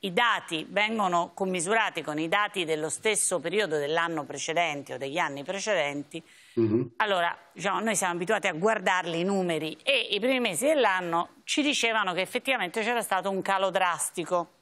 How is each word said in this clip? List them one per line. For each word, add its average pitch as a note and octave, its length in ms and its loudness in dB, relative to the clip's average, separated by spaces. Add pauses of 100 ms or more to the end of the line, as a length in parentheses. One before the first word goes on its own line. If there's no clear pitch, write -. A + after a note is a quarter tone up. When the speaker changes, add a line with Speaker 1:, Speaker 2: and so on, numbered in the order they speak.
Speaker 1:
i F#3+ 80 -2
dati F#3+ 560 0
vengono F#3+ 640 0
commisurati F#3 680 0
con D3+ 160 -6
i E3 100 -2
dati G3+ 360 0
dello D#3 240 -2
stesso G3 520 0
periodo E3+ 380 0
dell'anno D#3+ 460 0
precedente C#3+ 680 -4
o B2+ 40 -8
degli C#3 200 -6
anni C#3+ 260 -2
precedenti, E3 800 -2 (320)
Speaker 2:
Mhm. A#2 440 2
Speaker 1:
allora, G3 380 2 (160)
diciamo, F#3 280 -2
noi G#3+ 160 0
siamo F3+ 180 0
abituati F#3 320 0
a F#3+ 60 2
guardarli F#3 680 0
i F3 40 2
numeri F3 580 0
e C4+ 280 2
i G3 100 0
primi B3+ 200 2
mesi G#3+ 260 0
dell'anno F#3 600 2 (160)
ci - 180 0
dicevano A3+ 500 2
che E3+ 80 0
effettivamente A3 640 -2
c'era A#3 180 0
stato G3 300 0
un F#3+ 120 -2
calo F#3+ 280 2
drastico. F3 800 0 (140)